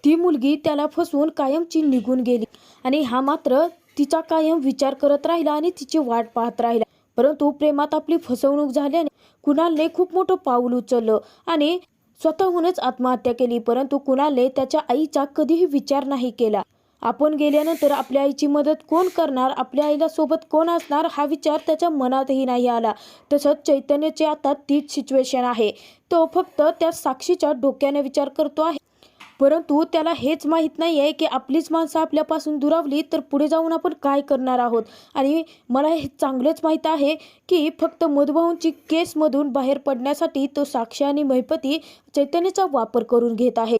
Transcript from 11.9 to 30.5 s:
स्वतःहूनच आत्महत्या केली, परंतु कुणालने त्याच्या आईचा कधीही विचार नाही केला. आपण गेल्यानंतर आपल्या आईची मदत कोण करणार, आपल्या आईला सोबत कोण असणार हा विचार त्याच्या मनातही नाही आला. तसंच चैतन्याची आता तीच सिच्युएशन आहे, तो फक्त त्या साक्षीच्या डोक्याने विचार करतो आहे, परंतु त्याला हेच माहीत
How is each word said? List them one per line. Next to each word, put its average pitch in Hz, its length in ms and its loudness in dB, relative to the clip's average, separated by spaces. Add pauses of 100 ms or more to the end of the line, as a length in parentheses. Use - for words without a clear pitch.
स्वतःहूनच 349 580 0
आत्महत्या 254 540 -2
केली, 240 260 0
परंतु 254 380 0
कुणालने 269 500 0
त्याच्या 269 420 -2
आईचा 285 380 0
कधीही 311 380 0
विचार 277 400 -2
नाही 254 260 -4
केला. 214 300 0 (400)
आपण 285 320 0
गेल्यानंतर 294 580 2
आपल्या 262 300 0
आईची 285 260 0
मदत 294 420 0
कोण 349 180 2
करणार, 277 440 0
आपल्या 262 340 -2
आईला 302 220 2
सोबत 320 440 -2
कोण 330 180 2
असणार 330 420 -2
हा 285 140 -2
विचार 302 420 -2
त्याच्या 320 220 0
मनातही 262 560 0
नाही 247 220 0
आला. 226 260 0 (380)
तसंच 294 360 2
चैतन्याची 302 580 0
आता 302 280 -2 (160)
तीच 285 240 -2
सिच्युएशन 262 500 0
आहे, 233 280 0 (400)
तो 330 140 4 (100)
फक्त - 260 0 (180)
त्या 330 140 0
साक्षीच्या 294 600 -2
डोक्याने 277 480 0
विचार 277 280 -2
करतो 311 320 -2
आहे, 320 160 0 (640)
परंतु 302 440 2
त्याला 320 340 0
हेच 294 300 -2
माहीत 320 320 0